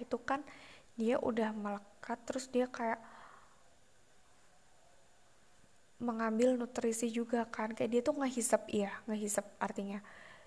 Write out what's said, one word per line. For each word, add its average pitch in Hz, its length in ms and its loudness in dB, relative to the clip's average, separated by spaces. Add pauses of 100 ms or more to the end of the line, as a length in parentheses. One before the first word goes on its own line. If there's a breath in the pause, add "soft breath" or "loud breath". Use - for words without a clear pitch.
itu 240 160 -2
kan 277 240 -2 (560 loud breath)
dia 226 240 2
udah 220 320 0
melekat, 208 720 -6
terus 262 240 -4
dia 247 180 4
kayak 233 320 -2 (3000 loud breath)
mengambil 233 560 4
nutrisi 233 560 0
juga 233 340 0
kan, 226 240 -4
kayak 226 220 -2
dia 240 80 4
tuh 302 160 2
ngehisap, 262 560 2
iya, 196 180 2 (140)
ngehisap 208 400 0 (160)
artinya. 202 420 -4 (420 loud breath)